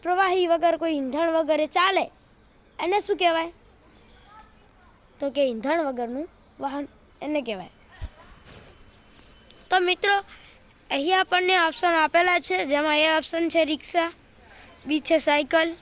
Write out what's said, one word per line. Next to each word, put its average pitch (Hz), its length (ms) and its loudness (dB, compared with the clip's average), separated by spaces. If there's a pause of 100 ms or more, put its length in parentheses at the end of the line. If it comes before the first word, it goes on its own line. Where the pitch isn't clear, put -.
પ્રવાહી 359 440 2
વગર, 330 300 2
કોઈ 330 140 -2
ઈંધણ 285 400 -2
વગર 311 280 0
એ 311 60 2
ચાલે, 359 460 0 (680)
એને 370 200 0
શું 403 180 0
કહેવાય? 339 360 0 (1700)
તો 277 100 -4
કે 277 140 -2
ઈંધણ 269 400 -2
વગરનું 254 460 -6 (300)
વાહન 277 280 -8 (340)
એને 294 200 -4
કહેવાય. 202 280 -10 (2000)
તો 370 100 2
મિત્રો, 370 400 0 (720)
અહીં 311 280 0
આપણને 359 400 2
ઓપ્શન 330 280 0
આપેલા 339 520 2
છે, 370 260 -2
જેમાં 302 340 0
એ 311 180 2
ઓપ્શન 330 320 -2
છે 320 160 2
રિક્ષા, 330 460 -2 (720)
બી 302 140 0
છે 320 180 2
સાયકલ 320 640 0